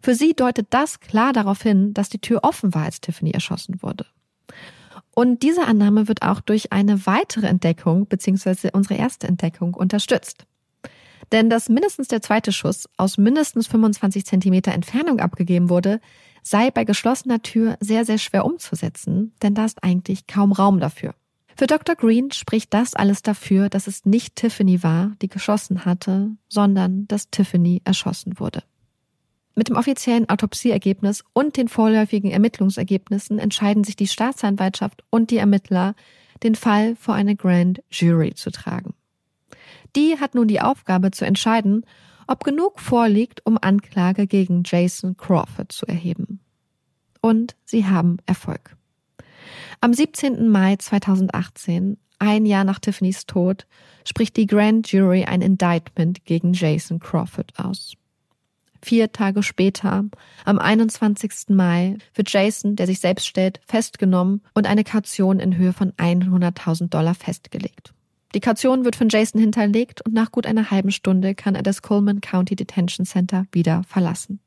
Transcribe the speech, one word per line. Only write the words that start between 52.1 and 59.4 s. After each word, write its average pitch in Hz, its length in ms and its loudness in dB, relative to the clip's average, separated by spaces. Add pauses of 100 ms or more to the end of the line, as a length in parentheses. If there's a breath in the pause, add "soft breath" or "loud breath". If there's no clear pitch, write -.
ein 214 280 2
Jahr 196 180 2
nach 190 140 -2
Tiffany's - 480 -4
Tod, 185 400 -2 (400 soft breath)
spricht - 300 -2
die 220 100 2
Grand 214 440 2
Jury 190 340 4
ein 180 180 0
Indictment 175 840 0
gegen 170 300 0
Jason 165 440 -2
Crawford - 600 -6
aus. 190 360 -10 (840)
Vier 226 320 0
Tage 202 300 0